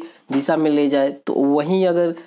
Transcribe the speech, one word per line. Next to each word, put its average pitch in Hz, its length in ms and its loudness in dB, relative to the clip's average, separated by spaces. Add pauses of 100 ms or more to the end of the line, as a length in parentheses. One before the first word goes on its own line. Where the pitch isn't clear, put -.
(320)
दिशा 143 260 0
में 156 140 0
ले 147 180 2
जाए। 139 280 2
तो - 160 -6
वहीं 151 540 0
अगर 170 280 0 (120)